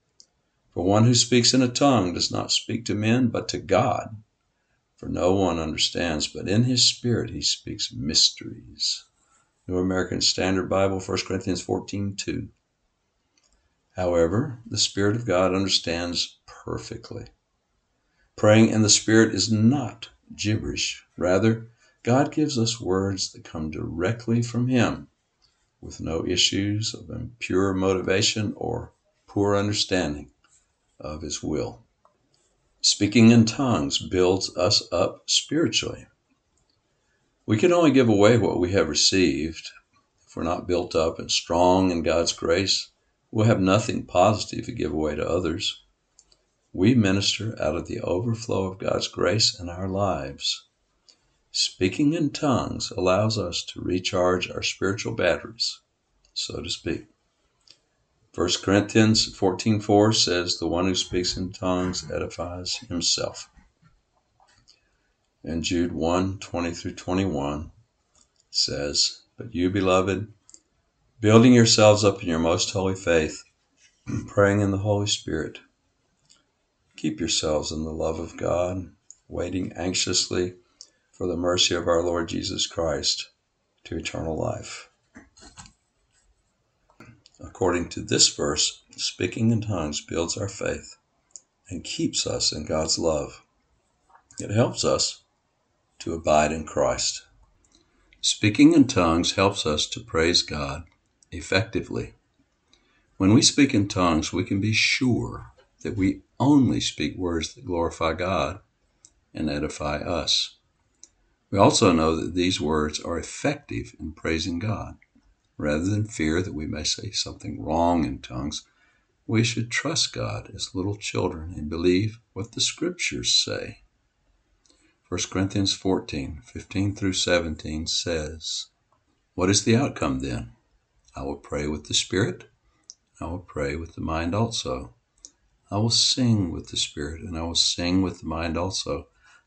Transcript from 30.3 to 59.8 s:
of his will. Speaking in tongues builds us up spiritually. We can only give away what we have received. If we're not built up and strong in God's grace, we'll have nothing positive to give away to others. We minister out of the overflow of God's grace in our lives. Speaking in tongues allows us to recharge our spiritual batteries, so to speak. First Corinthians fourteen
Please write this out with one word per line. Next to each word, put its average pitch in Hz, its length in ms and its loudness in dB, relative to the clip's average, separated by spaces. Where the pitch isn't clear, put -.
of 76 220 -12
his 76 220 -8
will. 73 420 -6
Speaking 113 520 6
in 117 120 8
tongues 104 540 0
builds 92 580 0
us 95 340 2
up - 360 -2
spiritually. - 800 -2
We 107 80 4
can 175 160 4
only 170 200 6
give 127 180 6
away 104 260 6
what 82 240 2
we 90 120 0
have 95 180 2
received. 80 800 0
If - 100 -20
we're 87 60 -6
not 82 260 -4
built 87 260 -2
up 82 240 0
and - 120 -10
strong 90 600 4
in 85 120 0
God's 82 320 0
grace, 87 560 0
we'll 110 160 2
have 113 120 6
nothing 95 460 2
positive - 640 2
to - 60 -8
give 82 200 -4
away 78 220 -2
to 80 120 -4
others. 87 560 -2
We 95 200 4
minister 101 640 2
out 78 160 -2
of 82 120 -6
the - 140 -8
overflow 101 640 -4
of 92 120 -6
God's - 320 -4
grace 107 500 0
in 87 120 -10
our 92 180 -6
lives. 90 800 -4
Speaking - 640 0
in 160 200 -2
tongues - 580 -2
allows 101 480 0
us 87 340 -6
to - 80 -14
recharge 90 680 0
our - 120 -8
spiritual 110 520 -4
batteries, - 680 -2
so - 260 -6
to - 80 -10
speak. - 380 -6
First - 280 -2
Corinthians 110 720 2
fourteen 101 460 0